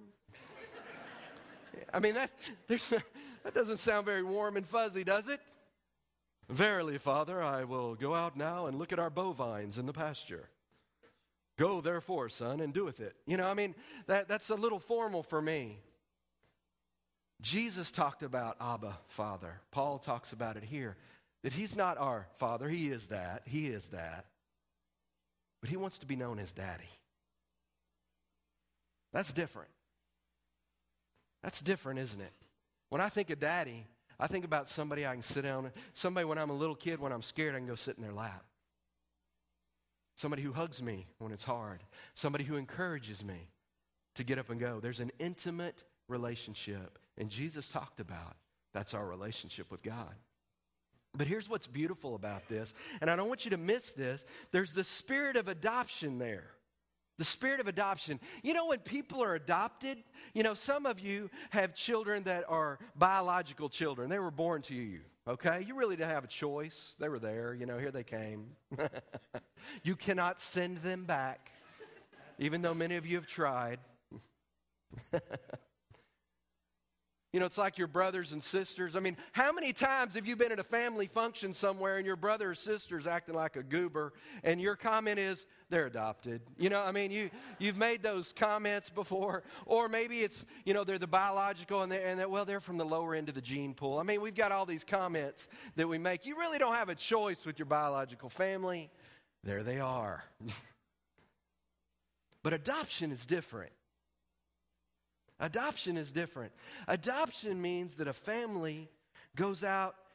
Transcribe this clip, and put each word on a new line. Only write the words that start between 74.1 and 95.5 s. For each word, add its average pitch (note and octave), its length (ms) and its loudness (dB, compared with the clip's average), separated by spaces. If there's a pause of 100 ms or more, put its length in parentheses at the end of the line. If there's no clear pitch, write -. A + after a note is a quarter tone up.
<laughs> E3+ 100 2 (2250)
You F3+ 60 2
know, F#3 60 4
it's F3 120 -2
like G3 200 2
your F3 100 0
brothers F3+ 420 2
and D3+ 100 -4
sisters. F#3 540 -2
I F#3+ 60 2
mean, F#3 160 0 (160)
how C4 180 8
many D#4+ 220 0
times C4 420 4
have G#3+ 100 -4
you A#3 120 0
been A#3 160 6
at G#3 80 0
a F#3 40 -4
family A#3 440 2
function A3+ 440 0
somewhere G3 440 2
and G3 100 0
your F#3+ 80 2
brother G#3 360 2
or F3 40 -4
sister's F3 540 -2
acting E3+ 260 0
like D#3+ 220 0
a C3 80 -2
goober D3+ 480 0 (320)
and E3+ 160 6
your G3 160 2
comment A3 420 4
is, F#3+ 260 0 (240)
"They're E3 180 4
adopted"? A#2 560 -2 (140)
You F3+ 140 4
know, G3+ 100 4
I F#3+ 120 2
mean, G3+ 180 2
you, G3+ 200 -2 (280)
you've G3 180 2
made A3+ 280 4
those G3 280 0
comments G#3 560 2
before. F#3+ 540 -2 (240)
Or A3+ 220 6
maybe A#3 320 2
it's, - 260 0 (180)
you F#3+ 100 6
know, G3+ 100 4
they're F#3+ 120 2
the F3+ 120 -2
biological G3 760 4
and F#3 80 0
they, F#3 140 0
and F#3 160 2
that, F#3+ 100 0
well, G3+ 140 2
they're G3 160 -2
from F3+ 180 -4
the E3 60 2
lower D#3+ 320 2
end D#3 120 -2
of D3 60 -6
the C3 80 -4
gene C#3 320 -2
pool. C#3 240 0
I E3 60 2
mean, G#3 160 2
we've G#3+ 160 -2
got G3+ 160 6
all G3 120 2
these E3+ 200 -2
comments F3 640 0 (260)